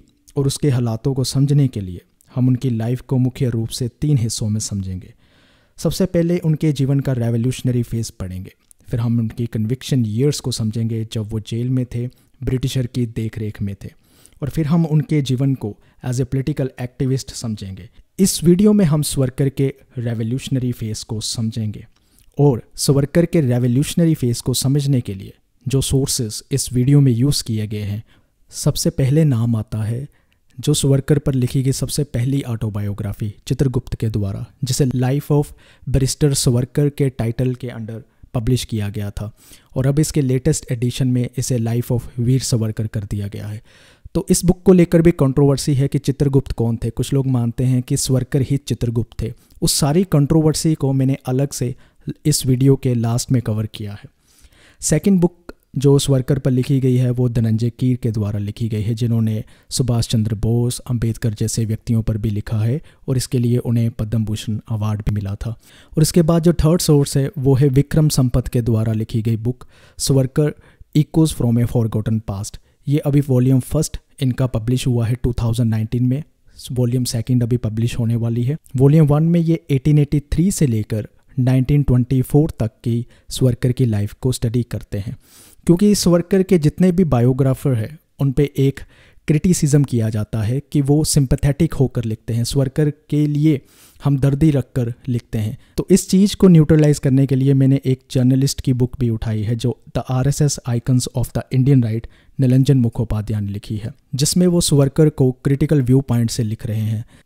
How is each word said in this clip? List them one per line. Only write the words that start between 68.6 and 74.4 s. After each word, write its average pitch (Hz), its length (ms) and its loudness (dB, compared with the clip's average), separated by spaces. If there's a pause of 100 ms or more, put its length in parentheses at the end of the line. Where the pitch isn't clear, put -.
द्वारा 113 320 0
लिखी 110 280 -4
गई 113 180 0
बुक 113 280 -6 (300)
स्वरकर 135 560 0 (440)
Echoes 156 380 2
from 117 220 0
a 117 100 2
Forgotten 110 600 -2
Past। 98 280 -10 (300)
ये 143 120 2
अभी 143 220 2
वॉल्यूम 131 380 2
फर्स्ट - 380 -4 (240)
इनका 131 260 0